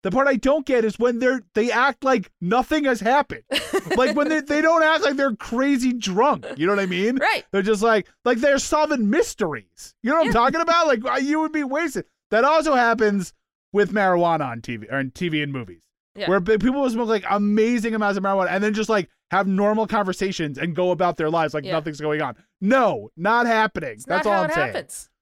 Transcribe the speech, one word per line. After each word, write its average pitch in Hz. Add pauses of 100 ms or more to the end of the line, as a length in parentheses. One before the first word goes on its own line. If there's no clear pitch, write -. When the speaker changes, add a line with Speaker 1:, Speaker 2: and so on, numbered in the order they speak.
Speaker 1:
The 190
part 269
I 269
don't 269
get 240
is 214
when 240
they're, 254 (140)
they 233
act 247
like 262 (100)
nothing 247
has 254
happened. 247
Speaker 2:
<laughs> 254 (420)
Speaker 1:
Like, 262
when 294
they, 311
they 285
don't 320
act 311
like 285
they're 277
crazy 262
drunk. 214 (120)
You 156
know 202
what 202
I 190
mean? 190
Speaker 2:
Right. 381
Speaker 1:
They're 196
just 202
like, 220 (180)
like, 240
they're 277
solving 302
mysteries. 185
You 226
know 320
what 330
I'm 277
Speaker 2:
Yeah. -
Speaker 1:
talking 269
about? 330
Like, 247
I, 254
you 285
would 311
be 302
wasted. 277 (240)
That 220
also 302
happens 220 (400)
with 196
marijuana 175
on 117
T 120
V, 107
or 135
in 131
T 175
V 151
and 143
movies. 98 (320)
Speaker 2:
Yeah. 196
Speaker 1:
Where 190
pe-, 220
people 254
will 262
smoke, 226
like, 208
amazing 214
amounts 202
of 190
marijuana 196
and 190
then 214
just, 214
like, 208 (220)
have 190
normal 208
conversations 185
and 165
go 180
about 170
their 156
lives 165
like 151
Speaker 2:
Yeah. 190
Speaker 1:
nothing's 156
going 151
on. 127 (260)
No, 190
not 233
happening. 214
Speaker 2:
It's -
Speaker 1:
That's 294
Speaker 2:
not 208
Speaker 1:
all -
Speaker 2:
how -
Speaker 1:
I'm 311
Speaker 2:
it 311
Speaker 1:
saying. 339
Speaker 2:
happens. - (120)